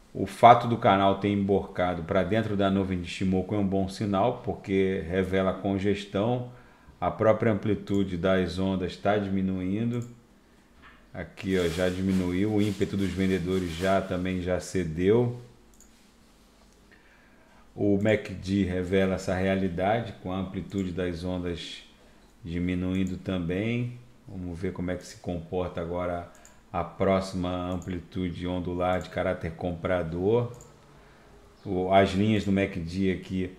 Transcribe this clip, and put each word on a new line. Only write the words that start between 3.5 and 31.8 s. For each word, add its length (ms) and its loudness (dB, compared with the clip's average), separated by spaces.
é 20 0
um 80 2
bom 220 0
sinal, 560 0
porque 640 0
revela 460 2
congestão, 960 -2
a 100 0
própria 440 4
amplitude 640 -2
das 420 0
ondas 380 -2
tá 200 0
diminuindo. 880 -2
Aqui, 440 -4
ó, 120 2
já 180 0
diminuiu, 680 0
o 80 4
ímpeto 360 0
dos 120 0
vendedores 680 0
já 240 2
também 400 -2
já 180 0
cedeu. 800 2
O 300 2
mac 280 2
D 340 0
revela 500 2
essa 180 -2
realidade, 880 0
com 120 -6
a 60 -4
amplitude 520 -4
das 320 -4
ondas 600 -6
diminuindo 720 -2
também. 840 -4
Vamos 320 -10
ver 140 -4
como 180 -4
é 60 -4
que 80 -12
se 140 -18
comporta 600 -4
agora 500 -4
a 120 -2
próxima 840 0
amplitude 800 -6
ondular 540 -2
de 80 -12
caráter 420 -2
comprador. 1040 -2
O, 260 0